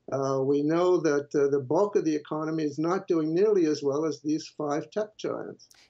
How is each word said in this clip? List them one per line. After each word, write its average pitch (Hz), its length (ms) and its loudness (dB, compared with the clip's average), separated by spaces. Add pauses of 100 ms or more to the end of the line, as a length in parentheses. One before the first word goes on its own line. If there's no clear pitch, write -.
(100)
Uh, 135 300 0
we 143 220 2
know 175 360 4
that, 143 360 0
uh, 143 160 4
the 143 100 2
bulk 160 340 0
of 170 100 2
the 156 100 0
economy 156 480 -4
is 147 160 -4
not 175 280 -2
doing 160 280 0
nearly 196 320 4
as 151 160 0
well 143 240 0
as 143 140 -4
these 151 260 -4
five 151 440 -6
tech 214 280 -6
giants. - 500 -10 (220)